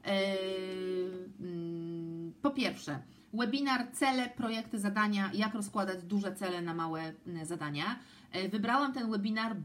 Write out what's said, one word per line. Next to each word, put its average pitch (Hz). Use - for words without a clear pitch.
e, 196
mm, 170
po 285
pierwsze, 175
webinar 247
cele, 254
projekty, 226
zadania, 202
jak 214
rozkładać 190
duże 196
cele 180
na 170
małe, 160
mm, 165
zadania. 160
E, 190
wybrałam 240
ten 233
webinar 214